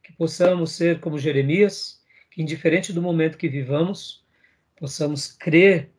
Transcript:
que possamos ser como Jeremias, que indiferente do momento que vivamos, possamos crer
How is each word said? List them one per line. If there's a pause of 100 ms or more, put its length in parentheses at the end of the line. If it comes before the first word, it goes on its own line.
que
possamos
ser
como
Jeremias, (300)
que
indiferente
do
momento
que
vivamos, (520)
possamos
crer